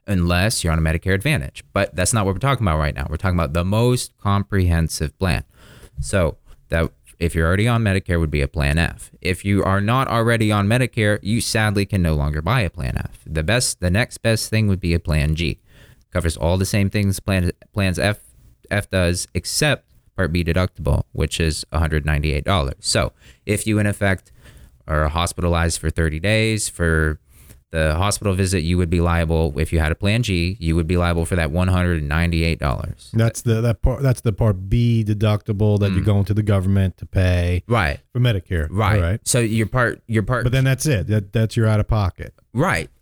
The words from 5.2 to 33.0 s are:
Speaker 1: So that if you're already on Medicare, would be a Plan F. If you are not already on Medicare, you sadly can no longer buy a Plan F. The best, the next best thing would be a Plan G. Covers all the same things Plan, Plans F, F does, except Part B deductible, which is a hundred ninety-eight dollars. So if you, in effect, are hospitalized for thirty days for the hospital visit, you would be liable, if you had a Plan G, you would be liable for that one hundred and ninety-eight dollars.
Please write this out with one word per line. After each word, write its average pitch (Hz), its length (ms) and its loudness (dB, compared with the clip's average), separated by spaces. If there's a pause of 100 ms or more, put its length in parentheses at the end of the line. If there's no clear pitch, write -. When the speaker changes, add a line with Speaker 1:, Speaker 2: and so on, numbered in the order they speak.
Speaker 1:
So 87 380 0 (320)
that 82 220 0 (280)
if 85 160 -2
you're 82 100 2
already 98 220 2
on 117 160 0
Medicare, 95 360 0
would 80 120 0
be 73 100 0
a 69 60 2
Plan 73 320 0
F. - 320 -4 (100)
If 92 240 -4
you 98 180 2
are 98 160 0
not 120 280 0
already 113 440 2
on 101 160 2
Medicare, 113 540 0
you 113 200 -2
sadly 104 440 0
can 95 160 -2
no 80 140 2
longer 73 260 -2
buy 113 200 0
a 87 100 -2
Plan - 260 -6
F. - 280 -12
The 78 180 -4
best, 117 380 -2
the 87 100 2
next 107 260 0
best - 320 -2
thing 110 180 2
would 92 120 0
be 85 160 0
a 87 40 0
Plan 76 360 0
G. 80 240 -2 (520)
Covers 82 240 -2
all 87 220 0
the 95 80 0
same 98 240 0
things 98 300 0
Plan, 90 320 0 (200)
Plans 92 280 0
F, 104 180 0 (540)
F 104 180 -2
does, 87 460 0
except - 560 -2 (260)
Part 85 160 0
B 87 100 0
deductible, 82 680 0
which - 280 -2
is 80 320 -2
a 73 60 -2
hundred 78 260 0
ninety-eight 73 420 0
dollars. 82 340 -2
So - 340 -2 (320)
if 104 220 -2
you, 107 100 2
in 104 80 2
effect, 98 460 -2 (560)
are 76 200 0
hospitalized 85 720 -2
for 78 120 -4
thirty 78 280 -2
days 110 480 0
for 80 520 0 (520)
the 78 240 0
hospital 101 400 0
visit, 92 280 0
you 87 140 0
would 87 120 0
be 87 120 2
liable, 82 580 0
if 76 140 -2
you 80 60 2
had 78 120 0
a - 40 -2
Plan 107 280 0
G, 90 380 -2
you 82 160 0
would 82 100 0
be 87 80 0
liable 87 300 0
for 95 100 -4
that 80 160 0
one 90 160 0
hundred 90 320 2
and 73 80 -4
ninety-eight 82 500 0
dollars. - 560 -6